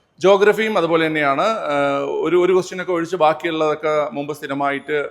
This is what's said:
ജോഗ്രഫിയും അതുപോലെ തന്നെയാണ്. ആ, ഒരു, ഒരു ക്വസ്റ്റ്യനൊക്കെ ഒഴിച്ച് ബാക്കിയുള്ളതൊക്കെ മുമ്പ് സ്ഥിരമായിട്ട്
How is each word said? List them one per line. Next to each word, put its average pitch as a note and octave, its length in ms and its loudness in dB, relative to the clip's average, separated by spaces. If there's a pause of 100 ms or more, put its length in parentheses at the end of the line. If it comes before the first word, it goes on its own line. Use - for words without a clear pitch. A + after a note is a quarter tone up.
(180)
ജോഗ്രഫിയും G3+ 600 4
അതുപോലെ E3 280 2
തന്നെയാണ്. D3+ 360 0
ആ, D3 600 0
ഒരു, D3 320 0
ഒരു F3+ 160 4
ക്വസ്റ്റ്യനൊക്കെ F#3 400 -2
ഒഴിച്ച് E3+ 240 -4
ബാക്കിയുള്ളതൊക്കെ D#3 960 0
മുമ്പ് D3 220 -6
സ്ഥിരമായിട്ട് C#3 760 -4